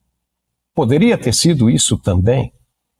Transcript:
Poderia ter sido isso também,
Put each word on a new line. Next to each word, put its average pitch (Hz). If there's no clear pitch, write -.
Poderia 160
ter 120
sido 135
isso 135
também, 101